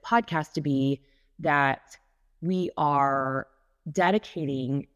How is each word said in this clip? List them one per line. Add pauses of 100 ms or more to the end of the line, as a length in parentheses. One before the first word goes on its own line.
podcast
to
be (380)
that (420)
we
are (440)
dedicating